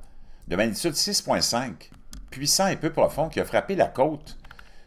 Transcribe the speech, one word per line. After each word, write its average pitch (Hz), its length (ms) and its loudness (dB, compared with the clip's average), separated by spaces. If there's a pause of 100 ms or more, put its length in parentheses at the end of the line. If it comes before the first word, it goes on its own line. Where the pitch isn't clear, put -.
(480)
de - 80 -2
magnitude 196 380 2
six - 280 0
point 113 180 2
cinq, 120 500 -2 (400)
puissant 143 360 2
et 160 100 0
peu 160 160 -2
profond, 147 380 4
qui - 100 -2
a 110 60 0
frappé 101 280 2
la 101 120 4
côte - 500 0 (500)